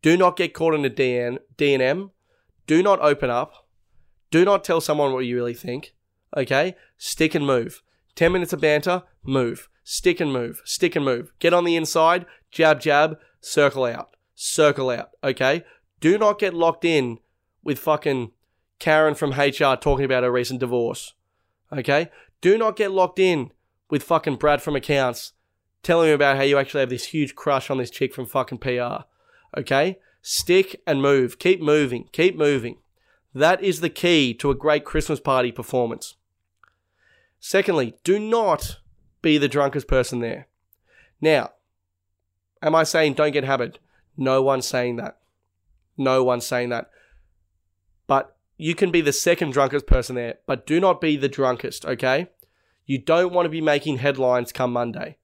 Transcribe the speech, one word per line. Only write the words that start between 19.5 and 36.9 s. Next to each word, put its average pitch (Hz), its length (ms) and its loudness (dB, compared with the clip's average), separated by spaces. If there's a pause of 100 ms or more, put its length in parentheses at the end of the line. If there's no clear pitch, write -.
R 135 160 2
talking 139 280 0
about 127 180 0
her 123 80 0
recent 123 300 -2
divorce, 120 520 -4 (580)
okay? 143 380 -2 (300)
Do 196 180 4
not 220 180 0
get 202 160 -2
locked 185 280 0
in 175 320 2 (380)
with 147 120 -2
fucking 156 360 -2
Brad 147 260 0
from 151 120 -4
accounts 135 580 -2 (500)
telling 165 260 4
him 151 60 6
about 139 220 4
how 139 60 0
you 139 160 4
actually 139 220 -2
have 127 100 -2
this 123 140 -8
huge 147 280 -4
crush 139 380 -4
on 131 80 -2
this 120 100 -6
chick 135 240 -6
from 127 120 -10
fucking 127 340 -6
P 123 200 -4
R, 120 260 -8 (520)
okay? 143 420 -2 (220)
Stick - 640 0
and 143 160 0
move. 135 380 2
Keep 185 220 2
moving. 147 500 0
Keep 175 260 0
moving. 139 400 0 (560)
That 165 300 2
is 170 160 -2
the 170 100 -2
key 151 460 2
to 143 140 -2
a 131 60 0
great 151 280 0
Christmas 151 360 -4
party 127 320 0
performance. 117 640 -6 (1200)